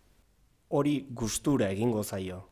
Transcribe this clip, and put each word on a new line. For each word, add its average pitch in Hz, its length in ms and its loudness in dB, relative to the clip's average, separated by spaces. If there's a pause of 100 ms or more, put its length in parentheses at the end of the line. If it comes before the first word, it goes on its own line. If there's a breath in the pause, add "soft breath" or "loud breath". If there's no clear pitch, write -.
(720)
Hori 143 280 2 (120)
gustura 117 580 0
egingo 107 340 0
zaio. 92 380 -6 (100)